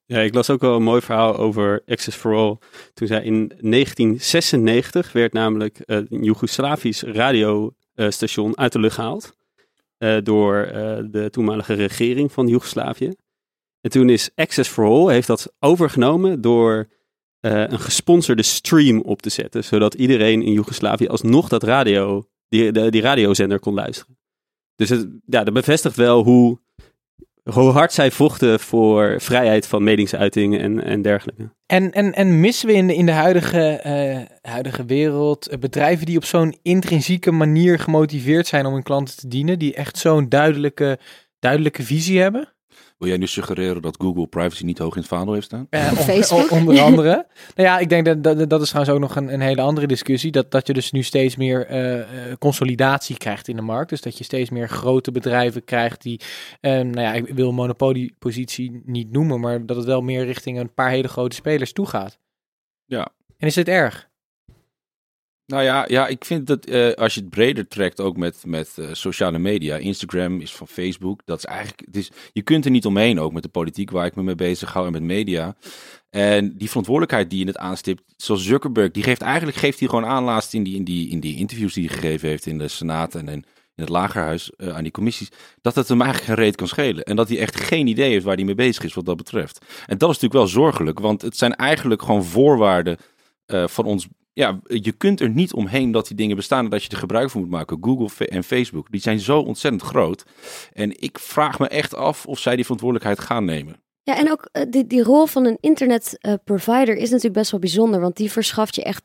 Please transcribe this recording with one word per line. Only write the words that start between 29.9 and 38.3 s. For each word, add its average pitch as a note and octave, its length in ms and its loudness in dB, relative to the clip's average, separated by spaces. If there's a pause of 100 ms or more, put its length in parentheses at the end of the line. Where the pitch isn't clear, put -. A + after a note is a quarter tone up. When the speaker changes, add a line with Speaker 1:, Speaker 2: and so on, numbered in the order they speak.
Speaker 1:
en, G#2+ 260 -4
en G#2 180 -2
dergelijke. G#2+ 500 -4 (140)
Speaker 2:
En, F#3 260 0
en, G3+ 220 0
en F#3 260 4
missen A#3 280 2
we A3 60 4
in F#3 120 4
de, F3+ 80 2
in E3+ 120 4
de E3+ 60 4
huidige, E3+ 480 2 (100)
eh, C#3+ 500 -4 (320)
huidige B2+ 320 -6
wereld, D3 640 0
eh, C#3 100 -10
bedrijven D3+ 480 0
die E3+ 100 -2
op D#3 80 0
zo'n E3 380 0
intrinsieke F3 680 2
manier E3 480 4
gemotiveerd D#3 680 0